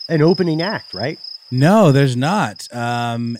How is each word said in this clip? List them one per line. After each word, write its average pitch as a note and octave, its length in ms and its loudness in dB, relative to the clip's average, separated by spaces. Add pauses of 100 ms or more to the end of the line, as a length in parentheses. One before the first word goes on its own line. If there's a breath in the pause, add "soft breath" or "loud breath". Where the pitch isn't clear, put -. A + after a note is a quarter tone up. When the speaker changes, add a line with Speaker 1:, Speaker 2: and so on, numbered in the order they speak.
(100)
Speaker 1:
an D#3 140 2
opening E3 400 2
act, F3+ 320 -8
right? B2+ 240 -8 (340)
Speaker 2:
No, D#3+ 380 6
there's C3+ 240 2
not. C3+ 580 -4
Um, A#2+ 680 -4